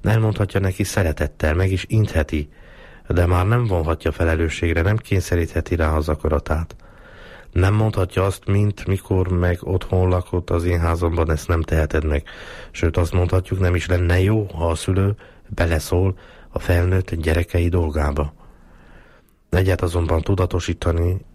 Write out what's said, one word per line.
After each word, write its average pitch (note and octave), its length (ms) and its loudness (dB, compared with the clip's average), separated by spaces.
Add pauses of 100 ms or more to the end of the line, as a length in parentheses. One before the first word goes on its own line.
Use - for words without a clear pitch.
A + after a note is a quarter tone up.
elmondhatja G#2+ 560 0
neki F#2+ 240 0
szeretettel, D#2 680 0
meg F#2 180 2
is F#2 160 -2
intheti, D#2+ 640 0 (580)
de F2 180 2
már F2+ 220 2
nem A#2+ 180 2
vonhatja E2 460 0
felelősségre, E2 720 0
nem G#2 160 2
kényszerítheti E2+ 800 -2
rá D#2 200 0
az D#2 140 0
akaratát. D#2 680 -2 (800)
Nem F#2 180 4
mondhatja G2+ 520 0
azt, - 200 -4
mint G2+ 400 0
mikor F#2 420 0
meg F2 340 0
otthon F#2 480 0
lakott F2+ 400 -2
az E2+ 140 0
én F2 160 0
házamban, E2 520 0
ezt D#2 160 -2
nem E2 140 0
teheted D#2 440 0
meg. D2 180 0 (480)
Sőt, E2 260 -2
azt E2+ 160 0
mondhatjuk, F#2 460 0
nem F2+ 160 2
is E2 100 -2
lenne F2+ 340 2
jó, G#2 340 2
ha E2 160 -2
a E2 60 0
szülő F#2+ 400 0 (320)
beleszól F2+ 680 0 (320)
a - 100 -6
felnőtt F2+ 560 0
gyerekei E2+ 540 0
dolgába. D2+ 640 0 (1160)
Egyet F#2 320 2
azonban E2 400 0
tudatosítani F2+ 1120 0